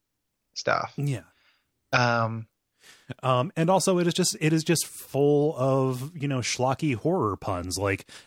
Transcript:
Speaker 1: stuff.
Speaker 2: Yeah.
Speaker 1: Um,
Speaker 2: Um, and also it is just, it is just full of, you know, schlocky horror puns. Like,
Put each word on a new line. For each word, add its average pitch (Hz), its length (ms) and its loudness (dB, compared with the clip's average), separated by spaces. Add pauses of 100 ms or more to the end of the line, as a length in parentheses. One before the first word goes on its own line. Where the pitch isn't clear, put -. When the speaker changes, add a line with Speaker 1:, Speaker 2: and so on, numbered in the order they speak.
(540)
Speaker 1:
stuff. - 440 -2
Speaker 2:
Yeah. 139 240 -4 (720)
Speaker 1:
Um, 117 540 0 (760)
Speaker 2:
Um, 127 340 2
and 165 140 2
also 185 280 2
it 175 80 0
is 170 80 0
just, - 260 0
it 156 120 2
is 160 120 2
just 170 220 0
full 147 720 0
of, 131 600 0
you 143 100 -6
know, 135 140 -2
schlocky 127 540 0
horror 117 420 0
puns. 90 420 -6
Like, 98 320 -2 (160)